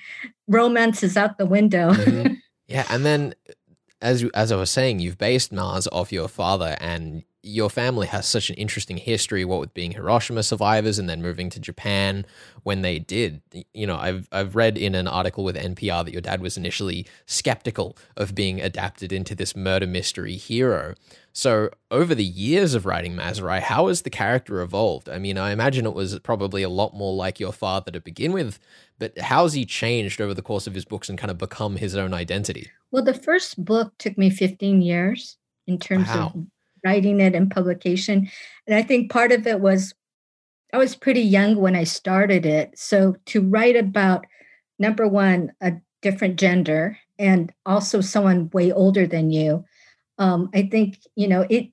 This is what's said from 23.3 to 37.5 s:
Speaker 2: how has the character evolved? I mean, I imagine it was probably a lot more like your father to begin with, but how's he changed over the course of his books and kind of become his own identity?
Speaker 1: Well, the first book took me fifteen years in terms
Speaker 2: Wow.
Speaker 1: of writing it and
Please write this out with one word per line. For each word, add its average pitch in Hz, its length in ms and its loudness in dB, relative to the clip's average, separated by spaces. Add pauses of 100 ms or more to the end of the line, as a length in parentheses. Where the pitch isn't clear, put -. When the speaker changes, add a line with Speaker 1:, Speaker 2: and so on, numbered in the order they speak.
Speaker 2:
how 160 260 0
has 180 140 0
the - 80 -8
character 107 500 -2
evolved? 90 480 -2
I 69 100 -10
mean, 98 200 -6
I 98 140 -4
imagine 120 340 0
it 110 80 -4
was 92 260 -6
probably 98 440 -2
a 92 60 -2
lot 95 260 -2
more 98 180 -6
like 95 260 -4
your 101 140 -6
father 95 380 -6
to 85 100 -12
begin 131 320 -6
with, 147 260 -6 (400)
but - 200 -10
how's 156 340 2
he 139 100 -2
changed 113 560 -4
over 101 140 -4
the 98 80 -10
course 104 260 -6
of 101 60 -10
his 95 100 -8
books - 240 -12
and 98 100 -10
kind 101 140 -8
of 87 60 -10
become 98 400 -6
his 98 180 -6
own 95 180 -2
identity? 87 580 -6 (200)
Speaker 1:
Well, 254 120 0
the 262 100 2
first 320 500 -2
book 220 360 -2
took 196 180 -8
me 196 120 6
fifteen 190 520 2
years 175 560 -2 (280)
in 180 120 -4
terms 190 320 0
Speaker 2:
Wow. 113 260 -2
Speaker 1:
of 165 100 -10 (400)
writing 202 340 2
it 190 160 4
and 190 160 2